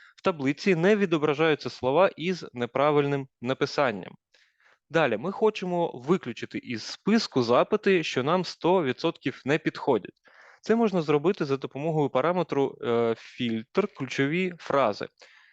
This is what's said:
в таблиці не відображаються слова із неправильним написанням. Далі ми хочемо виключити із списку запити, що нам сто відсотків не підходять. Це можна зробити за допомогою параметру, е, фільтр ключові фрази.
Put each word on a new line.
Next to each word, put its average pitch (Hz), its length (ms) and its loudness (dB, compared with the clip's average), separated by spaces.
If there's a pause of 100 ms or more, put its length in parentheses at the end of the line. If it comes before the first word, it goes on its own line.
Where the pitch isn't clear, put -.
(160)
в - 60 -20
таблиці 151 520 0
не 185 220 4
відображаються 156 760 0
слова 147 460 2
із 170 360 -4
неправильним 139 760 0 (120)
написанням. 127 760 -2 (760)
Далі 139 260 2
ми 135 160 -6
хочемо 180 640 0
виключити 123 640 -4
із 110 240 -8
списку - 600 0
запити, 170 600 2
що 139 200 -4
нам 170 220 0
сто 175 380 0
відсотків 139 640 -4
не 143 140 2
підходять. - 560 0 (460)
Це 220 160 2
можна 196 260 2
зробити 151 420 0
за 135 120 -2
допомогою 143 540 -2
параметру, 143 720 0
е, 117 360 0
фільтр 120 760 -4
ключові 156 640 -2
фрази. 131 500 0 (440)